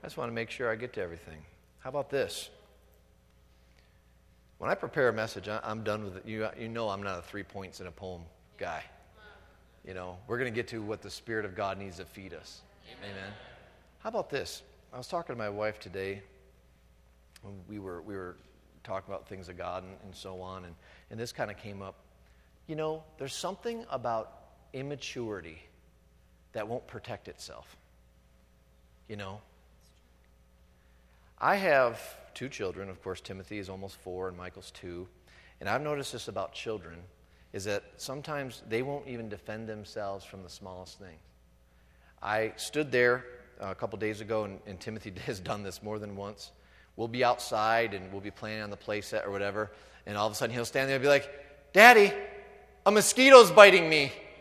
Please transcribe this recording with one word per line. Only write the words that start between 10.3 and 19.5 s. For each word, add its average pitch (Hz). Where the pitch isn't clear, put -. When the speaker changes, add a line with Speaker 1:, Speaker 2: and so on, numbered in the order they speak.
Speaker 1:
gonna 127
get 113
to 113
what 104
the 101
Spirit 110
of 95
God 98
needs 98
to 90
feed 92
us. -
Speaker 2:
Amen. 101
Speaker 1:
Amen. 98
How -
about 220
this? 110
I 127
was 123
talking 170
to -
my 107
wife 107
today. 95
When 101
we 104
were, 90
we 101
were 90
talking 98
about -
things 92
of 90